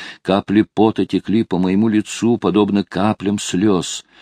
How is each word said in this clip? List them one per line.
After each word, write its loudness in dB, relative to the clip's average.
Капли 0
пота 0
текли -2
по -2
моему 2
лицу, 0
подобно 2
каплям -2
слез. -2